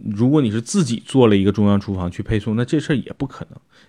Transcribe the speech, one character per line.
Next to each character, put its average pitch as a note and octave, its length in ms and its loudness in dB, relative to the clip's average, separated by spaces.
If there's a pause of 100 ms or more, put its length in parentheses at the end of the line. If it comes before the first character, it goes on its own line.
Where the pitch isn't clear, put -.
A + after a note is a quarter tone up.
(140)
如 A2+ 160 2
果 D3+ 120 4
你 A2+ 100 0
是 A2 80 -2
自 F#3+ 240 0
己 A2+ 220 -4
做 B2+ 220 4
了 G#2 100 4
一 F#2+ 80 2
个 G2+ 60 4
中 G#2 160 2
央 G2+ 120 2
厨 G2 160 -6
房 F2+ 160 -6
去 - 100 -10
配 A2 160 -2
送， G#2+ 200 -4
那 A#2+ 80 -2
这 D#3 140 -2
事 - 120 -4
儿 D3 60 0
也 - 200 -8
不 C#3 80 -6
可 - 240 -12
能， - 80 -20 (320)